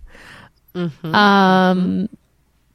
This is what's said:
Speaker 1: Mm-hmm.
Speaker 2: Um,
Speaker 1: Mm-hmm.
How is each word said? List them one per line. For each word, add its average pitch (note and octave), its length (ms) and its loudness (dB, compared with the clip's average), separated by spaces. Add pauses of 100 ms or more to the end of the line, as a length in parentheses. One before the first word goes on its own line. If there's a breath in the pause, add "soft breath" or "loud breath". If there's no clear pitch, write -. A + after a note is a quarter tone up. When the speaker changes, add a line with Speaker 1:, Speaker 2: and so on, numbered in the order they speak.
(720 loud breath)
Speaker 1:
Mm-hmm. E3 400 -8
Speaker 2:
Um, F#3+ 640 2
Speaker 1:
Mm-hmm. F#3 360 -4 (600)